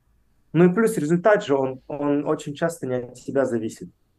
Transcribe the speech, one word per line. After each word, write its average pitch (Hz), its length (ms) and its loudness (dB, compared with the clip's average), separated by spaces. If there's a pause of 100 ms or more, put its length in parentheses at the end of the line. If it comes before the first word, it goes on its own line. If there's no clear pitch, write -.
(520)
Ну 175 180 6
и 175 40 -2
плюс 226 240 2
результат 175 460 2
же, 139 120 2
он, 131 320 -2
он 143 380 -2
очень 151 280 -4
часто 165 320 -4
не 127 100 -4
от 123 180 -8
тебя 135 300 -2
зависит. 110 440 -6 (300)